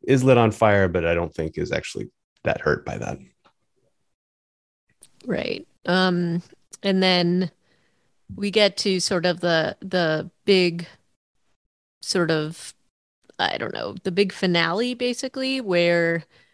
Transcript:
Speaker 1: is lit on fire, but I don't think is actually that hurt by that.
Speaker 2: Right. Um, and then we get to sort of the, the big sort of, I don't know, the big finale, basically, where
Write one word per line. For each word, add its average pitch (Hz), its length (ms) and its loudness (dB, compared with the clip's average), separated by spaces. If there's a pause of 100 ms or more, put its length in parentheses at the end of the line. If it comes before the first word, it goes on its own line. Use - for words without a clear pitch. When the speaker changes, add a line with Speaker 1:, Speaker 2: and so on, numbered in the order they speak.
Speaker 1:
is 127 200 2
lit 131 140 6
on 113 140 4
fire, 101 360 4
but 85 180 0
I 85 80 2
don't 85 200 -2
think 78 240 -6
is - 140 -6
actually - 380 -8 (340)
that - 180 -2
hurt - 240 0
by - 140 -8
that. - 180 -6 (2000)
Speaker 2:
Right. - 420 -6 (180)
Um, 175 560 2 (420)
and 190 180 2
then 180 500 2 (840)
we 202 160 -6
get 202 260 4
to 190 220 0
sort 170 260 0
of 180 140 0
the, 165 400 0
the 170 500 -2 (160)
big 175 420 2 (1120)
sort 170 300 0
of, 156 420 -4 (640)
I - 180 0
don't - 160 -8
know, 65 300 -8
the 190 80 -4
big 190 220 0
finale, 180 600 0
basically, 262 680 -6
where 170 600 0 (300)